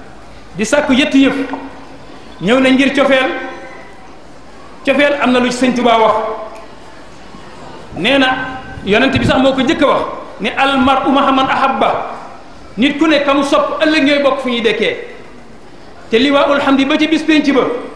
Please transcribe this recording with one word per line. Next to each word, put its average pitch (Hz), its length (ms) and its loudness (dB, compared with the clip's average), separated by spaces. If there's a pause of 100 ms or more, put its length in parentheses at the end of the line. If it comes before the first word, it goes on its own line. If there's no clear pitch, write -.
(560)
di 202 100 -2
sàkku 294 280 2
yetti 269 320 4
yëf. 254 80 2 (1080)
Ñëw 220 180 2
nañ 262 160 4
ngir 277 180 2
cofeel. 262 380 2 (1500)
Cofeel 285 360 4
am 247 100 2
na 254 80 4
lu 247 120 2
ci - 60 -6
Sëñ 254 160 2
Touba 233 240 4
wax, 220 160 4 (1800)
nee 233 220 2
na 262 420 -2 (240)
yonent 240 320 2
bi - 80 0
sax 277 160 2
moo 269 120 4
ko 262 80 0
njëkk 262 200 2
a 285 60 4
wax - 140 2 (380)
ne 208 160 -4
al 277 220 2
mar'u 262 340 2
ma'a 269 200 4
man 262 180 2
ahabba, - 600 0 (680)
nit 285 220 2
ku 320 80 4
ne 285 160 4
ka 277 100 2
mu 285 100 2
sopp 294 380 2
ëllëg 311 220 2
ñooy 285 180 2
bokk 262 200 2
fu 247 80 -4
ñuy 240 120 -2
dekkee. 208 460 0 (1040)
Te 220 80 4
liwaa'ul 285 420 4
hamdi 269 240 4
ba 285 140 0
ci 302 80 2
bis 320 160 0
penc 294 280 2
ba, 254 100 4 (340)